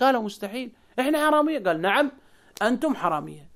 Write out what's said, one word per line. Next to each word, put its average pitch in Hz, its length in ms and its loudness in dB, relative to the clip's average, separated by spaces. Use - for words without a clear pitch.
قالوا: 254 200 2
"مستحيل، 208 500 -10
إحنا 302 260 0
حرامية". 302 380 2
قال: 165 180 0
"نعم، 240 300 2
أنتم 247 340 0
حرامية 151 600 -6